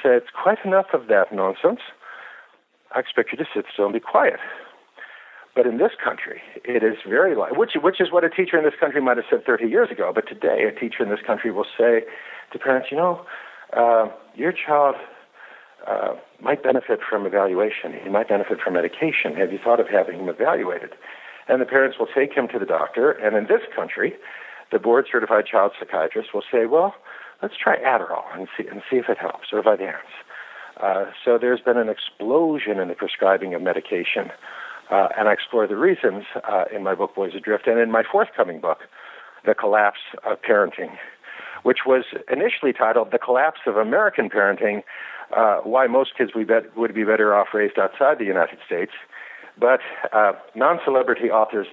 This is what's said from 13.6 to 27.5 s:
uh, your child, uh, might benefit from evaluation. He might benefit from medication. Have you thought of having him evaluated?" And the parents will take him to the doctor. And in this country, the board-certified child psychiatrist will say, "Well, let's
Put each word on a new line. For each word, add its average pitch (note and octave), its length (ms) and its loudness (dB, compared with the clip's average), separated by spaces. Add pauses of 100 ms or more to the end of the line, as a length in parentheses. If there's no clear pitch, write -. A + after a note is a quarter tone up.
uh, A#2 340 4 (280)
your D3+ 160 -2
child, D3 420 2 (920)
uh, G2+ 280 -4 (260)
might C#3+ 220 -2
benefit B2+ 400 0
from G2+ 240 -4
evaluation. F#2+ 640 -2
He - 160 -12
might G#2 200 -2
benefit G2+ 320 -2
from F#2 120 -4
medication. E2+ 640 -2
Have F#2 160 0
you G2 60 -6
thought A#2 220 2
of A2+ 80 0
having F#2+ 300 0
him F2+ 120 -6
evaluated?" A2 640 -2 (520)
And B2+ 140 2
the A#2+ 60 -2
parents C3+ 320 2
will A#2 100 -2
take C3 240 0
him B2 160 0
to A#2+ 100 -4
the G2 80 -4
doctor. F#2 440 2
And G#2+ 260 0
in G#2+ 120 0
this - 140 4 (120)
country, - 420 -4 (560)
the G#2+ 60 4
board-certified A2 640 2
child G2+ 340 2
psychiatrist F#2+ 540 -4
will G#2 180 -4
say, A#2 140 4
"Well, E3 300 2 (460)
let's - 160 -8